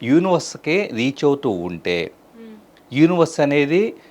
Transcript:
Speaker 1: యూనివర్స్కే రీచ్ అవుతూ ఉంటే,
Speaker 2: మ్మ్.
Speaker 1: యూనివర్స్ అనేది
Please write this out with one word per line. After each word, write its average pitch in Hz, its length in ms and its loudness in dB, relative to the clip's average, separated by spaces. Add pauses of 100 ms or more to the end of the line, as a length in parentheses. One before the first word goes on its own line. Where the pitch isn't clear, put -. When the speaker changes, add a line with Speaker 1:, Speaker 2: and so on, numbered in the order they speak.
Speaker 1:
యూనివర్స్కే 170 920 0
రీచ్ 127 320 -2
అవుతూ 143 240 0
ఉంటే, 87 640 -4 (260)
Speaker 2:
మ్మ్. 226 180 -20 (380)
Speaker 1:
యూనివర్స్ 160 460 2
అనేది 147 540 2 (180)